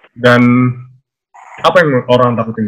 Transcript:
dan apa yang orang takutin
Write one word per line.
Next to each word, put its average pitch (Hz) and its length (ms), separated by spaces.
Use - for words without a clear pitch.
dan 123 240
apa 175 160
yang 135 240
orang 123 320
takutin 113 280